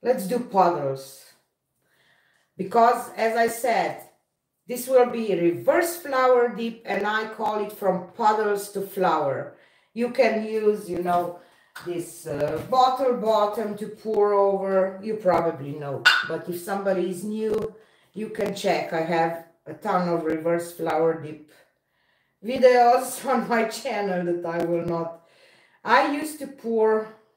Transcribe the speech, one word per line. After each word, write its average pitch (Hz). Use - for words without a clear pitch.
Let's 247
do 233
puddles. 156
Because, 233
as 226
I 233
said, 220
this 240
will 247
be 220
reverse 277
flower 254
dip, 226
and 202
I 214
call 214
it 185
from 185
puddles 214
to 190
flower. 156
You 240
can 220
use, 208
you 175
know, 175
this, 170
uh, 147
bottle 254
bottom 214
to 214
pour 208
over. 196
You 214
probably 165
know, 143
but 160
if 175
somebody 196
is 180
new, 214
you 220
can 202
check. 170
I 165
have 165
a 151
ton 180
of 165
reverse 160
flower 160
dip 151
videos 247
<laughs> -
on 240
my 226
channel 202
that 175
I 170
will 170
not. 170
I 285
used 294
to 277
pour 220